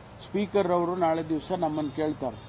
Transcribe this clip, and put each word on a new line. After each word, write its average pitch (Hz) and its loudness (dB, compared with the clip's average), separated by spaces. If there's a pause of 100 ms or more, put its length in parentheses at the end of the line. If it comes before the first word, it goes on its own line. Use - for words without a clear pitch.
(260)
ಸ್ಪೀಕರ್ 196 2
ಅವರು 175 2
ನಾಳೆ 160 2
ದಿವಸ 156 -2
ನಮ್ಮನ್ನು 156 0
ಕೇಳ್ತಾರೆ 139 -2 (120)